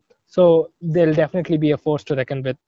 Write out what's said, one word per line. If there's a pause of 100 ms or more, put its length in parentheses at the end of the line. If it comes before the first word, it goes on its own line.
(260)
so (120)
they'll
definitely
be
a
force
to
reckon
with (120)